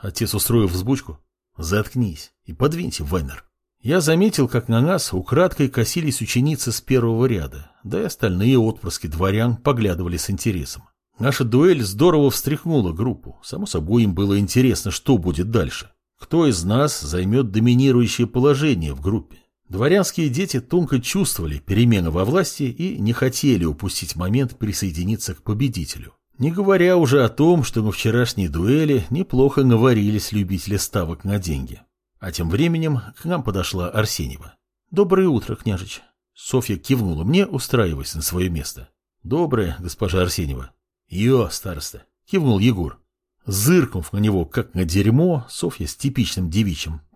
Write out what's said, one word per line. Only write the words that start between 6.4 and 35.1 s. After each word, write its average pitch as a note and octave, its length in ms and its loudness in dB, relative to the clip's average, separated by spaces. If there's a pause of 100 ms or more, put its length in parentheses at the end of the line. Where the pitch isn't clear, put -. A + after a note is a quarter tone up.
с - 120 -6
первого A#2 420 2
ряда, D2+ 460 -4 (120)
да G2 200 -4
и - 20 -2
остальные A2+ 540 2
отпрыски G#2+ 480 -2
дворян G2 500 0
поглядывали F2+ 640 -2
с - 100 -6
интересом. F#2 540 -6 (360)
Наша B2+ 260 0
дуэль C#3 380 4
здорово C#3+ 480 4
встряхнула C#3 640 -2
группу. G#2+ 500 -6
Само - 220 -10
собой, G2 380 0
им G2+ 120 2
было G2 240 0
интересно, G#2+ 520 0
что B2+ 260 2
будет F2+ 340 -2
дальше. F#2+ 400 -2 (280)
Кто E3 280 0
из G2 160 2
нас B2 380 0
займет F#2+ 520 0
доминирующее A#2+ 760 4
положение B2+ 680 0
в C2+ 80 -10
группе? G2 380 -4 (320)
Дворянские D#3+ 580 0
дети C3+ 320 -2
тонко C#3+ 400 0
чувствовали F2+ 580 -2
перемены G2 520 2
во F2+ 160 0
власти D3+ 380 -2
и D#3 340 -6
не G#2+ 160 0
хотели B2 500 2
упустить E2+ 500 -6
момент A2+ 440 -2
присоединиться F#2+ 760 -4
к - 80 -16
победителю. G#2+ 680 -4 (240)
Не C3+ 140 0
говоря F3+ 480 4
уже C#3 260 6
о G#2+ 60 2
том, D#3+ 340 4
что A2+ 180 -2
на G#2+ 100 0
вчерашней A2+ 560 0
дуэли B2+ 600 2
неплохо C3+ 560 2
наварились A2 680 4
любители G2 440 -2
ставок E2+ 480 -4
на G2+ 140 -2
деньги. D2 420 -6 (400)
А F#2 120 -10
тем E2 180 -4
временем D#3 500 0 (180)
к - 60 -14
нам E3 180 -2
подошла F#2+ 460 -4
Арсеньева. E2+ 680 -4 (360)
"Доброе F#3+ 380 4